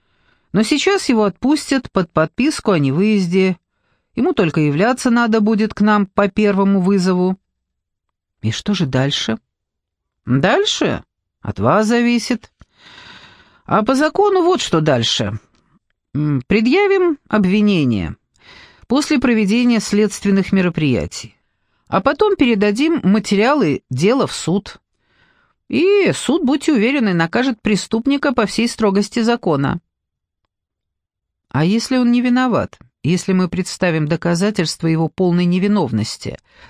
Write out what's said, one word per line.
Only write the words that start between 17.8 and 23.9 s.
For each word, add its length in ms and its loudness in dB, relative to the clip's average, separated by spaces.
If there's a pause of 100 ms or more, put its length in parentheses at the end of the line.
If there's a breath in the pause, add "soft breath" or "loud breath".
после 320 0
проведения 600 2
следственных 760 0
мероприятий. 840 -2 (520)
А 120 -2
потом 360 0
передадим 640 2
материалы 880 0